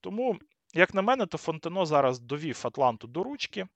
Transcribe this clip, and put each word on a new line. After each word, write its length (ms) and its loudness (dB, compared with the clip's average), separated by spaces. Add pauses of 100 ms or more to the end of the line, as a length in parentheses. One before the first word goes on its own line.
Тому, 380 -4 (360)
як 200 4
на 80 2
мене, 240 2
то 120 -8
Фонтено 480 -2
зараз 320 4
довів 460 -6
Атланту 420 0
до 160 -4
ручки. 540 -6